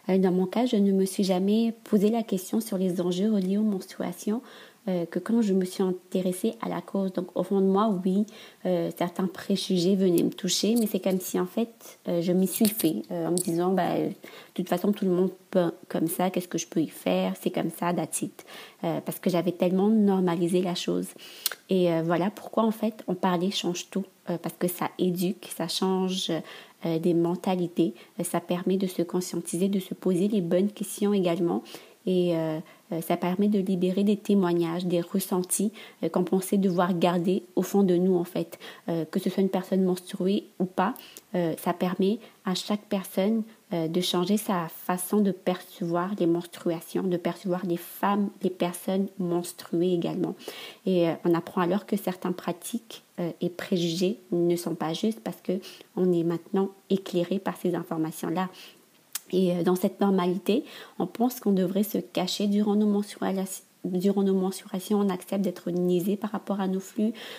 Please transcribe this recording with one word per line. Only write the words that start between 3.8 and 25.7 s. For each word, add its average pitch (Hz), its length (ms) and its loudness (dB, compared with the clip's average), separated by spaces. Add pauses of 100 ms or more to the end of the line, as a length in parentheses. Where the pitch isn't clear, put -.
euh, 175 200 0
que 175 100 -4
quand 226 240 2
je 196 120 4
me 185 120 4
suis 185 160 -4
intéressée 185 800 0
à 180 80 -6
la 175 100 -4
cause. 190 320 -2
Donc, 180 220 -4
au - 80 2
fond 196 180 2
de 190 60 6
moi, 196 400 4
oui, 196 220 2 (400)
euh, 170 280 2
certains 180 300 -2
préjugés 190 680 0
venaient 185 260 6
me - 80 4
toucher, 196 500 0
mais 220 60 2
c'est 202 140 0
comme 190 200 0
si, 185 200 -4
en 180 80 0
fait, - 500 -6 (100)
euh, 175 140 0
je 175 100 2
m'y 185 140 4
suis 208 240 2
fait, 165 400 0
euh, 165 200 -2
en - 20 2
me 175 60 2
disant, « 175 360 0
Bah, 170 200 2
euh, 160 160 0
de 196 40 -8 (400)
toute 180 160 -4
façon, 185 220 2
tout 202 140 -2
le 185 60 4
monde 180 200 2 (180)
peut 170 220 2 (180)
comme - 180 0
ça, 180 220 0
qu'est-ce 185 180 -4
que 170 120 -4
je - 80 -6
peux 170 140 0
y 151 60 0
faire ? 185 540 0
C'est 180 80 -2
comme 165 260 -2
ça, 175 200 -2
that's 160 260 -4
it. » - 240 -8 (380)
Euh, 160 200 -2
parce - 140 -6
que 190 140 -2
j'avais 175 220 0
tellement 185 340 2
normalisé 190 720 4
la 180 140 -2
chose. 180 320 -4 (640)
Et, 180 200 4
euh, 165 140 0
voilà 170 240 0
pourquoi, - 320 -4
en 226 80 4
fait, 220 380 -4
en 180 80 -2
parler 180 340 0
change 180 400 -4
tout, 190 160 -4 (240)
euh, 170 80 -2
parce 165 220 -8
que 175 80 0
ça 160 320 -4
éduque, 180 580 -2
ça 165 100 -4
change, 190 640 0 (540)